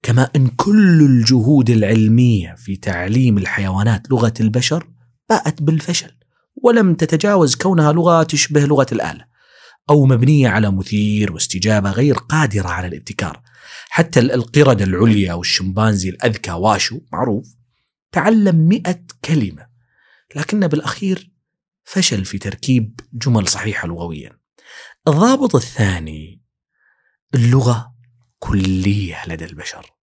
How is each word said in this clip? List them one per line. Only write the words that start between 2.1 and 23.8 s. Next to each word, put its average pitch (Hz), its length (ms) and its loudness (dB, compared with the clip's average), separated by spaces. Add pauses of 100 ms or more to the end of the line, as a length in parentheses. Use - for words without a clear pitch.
في 98 180 -10
تعليم 101 640 0
الحيوانات 98 720 -2
لغة 113 300 0
البشر 120 480 -2 (400)
باءت 160 340 -2
بالفشل، 156 500 -4 (500)
ولم 226 320 4
تتجاوز 160 600 0
كونها 160 380 2
لغة 165 300 2
تشبه 147 440 0
لغة 139 260 2
الآلة، 80 320 -6 (680)
أو 147 160 6
مبنية 135 420 4
على 104 220 0
مثير 104 600 -2
واستجابة 98 580 -2
غير 131 240 0
قادرة 107 540 -2
على 90 180 -6
الابتكار. - 560 -10 (460)
حتى 165 320 0
ال-، 120 120 0
القردة 127 520 2
العليا 95 500 2
والشمبانزي 95 760 -2
الأذكى - 440 -6
واشو 190 480 -2 (120)
معروف 117 420 -6 (580)
تعلم 185 560 2
مئة 180 320 -2 (240)
كلمة، 113 420 -2 (680)
لكنه 190 300 -2
بالأخير 185 680 -6 (520)
فشل 120 400 -4
في 98 140 -10
تركيب 110 640 -4 (120)
جمل 113 360 0
صحيحة - 400 -6